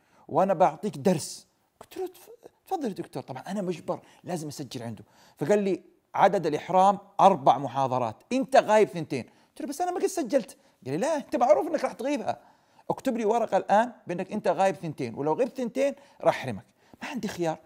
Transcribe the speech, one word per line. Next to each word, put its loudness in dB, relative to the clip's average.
وأنا 0
بعطيك 0
درس". -2
قلت -20
له: -8
"تف-، -20
تفضل -4
يا -6
دكتور". -10
طبعا -12
أنا -6
مجبر -6
لازم -8
أسجل -12
عنده، -12
فقال 2
لي: -2
"عدد 4
الإحرام 4
أربع 6
محاضرات، -2
أنت 0
غايب 6
ثنتين". -6
قلت -20
له: -10
"بس -8
أنا -2
ما -4
قد -4
سجلت". -2
قال -6
لي: -4
"لا، -2
أنت -8
معروف 4
إنك -4
راح -4
تغيبها، -4
اكتب -2
لي -2
ورقة 2
الآن 2
بأنك -6
أنت -2
غايب 2
ثنتين، -8
ولو 0
غبت -2
ثنتين -2
راح 2
أحرمك". -10
ما -14
عندي -8
خيار، -4